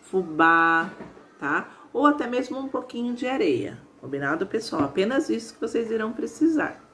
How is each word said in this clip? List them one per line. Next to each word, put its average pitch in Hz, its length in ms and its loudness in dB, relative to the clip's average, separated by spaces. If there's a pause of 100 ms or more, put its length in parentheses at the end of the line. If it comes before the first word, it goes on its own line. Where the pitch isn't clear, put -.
Fubá, 165 880 4 (460)
tá? 151 400 -4 (140)
Ou 277 140 2
até 285 200 2
mesmo 247 320 -4
um 269 80 -8
pouquinho 247 480 -4
de 240 100 -6
areia, 165 540 0 (220)
combinado, 143 480 -2
pessoal? 214 340 -2
Apenas 214 480 0
isso 226 240 -4
que - 60 -16
vocês 226 320 -2
irão 226 200 -2
precisar. 302 800 0